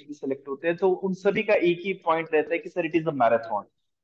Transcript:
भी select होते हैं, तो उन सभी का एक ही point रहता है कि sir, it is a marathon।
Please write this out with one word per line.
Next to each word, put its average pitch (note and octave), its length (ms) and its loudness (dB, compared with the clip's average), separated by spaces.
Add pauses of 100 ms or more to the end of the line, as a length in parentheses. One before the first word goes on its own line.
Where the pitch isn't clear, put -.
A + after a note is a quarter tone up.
भी D3 60 -14
select C#3 340 -8
होते C#3 200 -6
हैं, E3+ 100 0
तो F#3+ 140 2
उन F#3 220 -2
सभी G3+ 300 0
का G#3+ 100 2
एक F3 320 2
ही G3 80 -2
point D#3+ 400 -2
रहता D3+ 200 2
है E3 60 0
कि F3 100 -14
sir, E3 200 -2
it D#3 60 0
is D#3+ 140 0
a D3+ 60 -2
marathon। A2+ 480 2 (400)